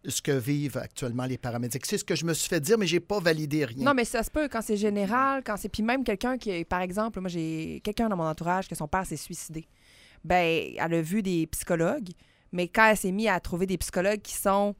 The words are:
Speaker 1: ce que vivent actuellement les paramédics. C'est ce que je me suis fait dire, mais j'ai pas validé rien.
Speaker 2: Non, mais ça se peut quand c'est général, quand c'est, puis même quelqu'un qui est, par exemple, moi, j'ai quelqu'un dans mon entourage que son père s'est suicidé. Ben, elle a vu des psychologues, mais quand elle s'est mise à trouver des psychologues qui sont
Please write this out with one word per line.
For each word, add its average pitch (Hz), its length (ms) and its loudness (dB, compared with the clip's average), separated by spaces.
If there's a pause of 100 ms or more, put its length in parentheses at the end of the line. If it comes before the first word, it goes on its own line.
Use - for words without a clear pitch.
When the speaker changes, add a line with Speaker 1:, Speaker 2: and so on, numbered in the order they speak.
Speaker 1:
ce - 140 -4
que 151 100 -2
vivent 139 460 0
actuellement 123 480 -4
les 131 120 -4
paramédics. 120 480 -4
C'est 202 120 -2
ce - 80 -4
que 175 100 0
je 147 100 -4
me 165 80 0
suis - 140 -2
fait 170 140 2
dire, 202 160 4
mais 196 100 2
j'ai 170 140 2
pas 202 180 -2
validé 156 460 2
rien. 117 180 -4
Speaker 2:
Non, 277 100 6
mais 240 120 4
ça 226 180 -2
se - 80 -6
peut 302 160 0
quand 226 140 -2
c'est 208 160 0
général, 214 680 2
quand 208 120 -4
c'est, 220 120 -8
puis - 140 -2
même 247 200 2
quelqu'un 247 340 0
qui 220 140 -6
est, 170 140 -2
par 185 160 -2
exemple, 190 380 -2
moi, 185 100 -4
j'ai 160 540 -4
quelqu'un 226 260 0
dans 196 60 0
mon 170 120 -2
entourage 175 400 0
que 165 80 -8
son 151 120 -6
père 185 180 0
s'est 170 120 -6
suicidé. 160 500 -12 (560)
Ben, 165 540 2
elle 165 160 0
a 165 80 4
vu 180 200 0
des 170 260 2
psychologues, 180 640 0 (440)
mais 175 160 -2
quand 220 200 6
elle 214 80 6
s'est 190 140 0
mise 214 160 0
à 185 120 2
trouver 180 260 -2
des 185 120 -2
psychologues 196 440 0
qui - 140 -10
sont 202 440 2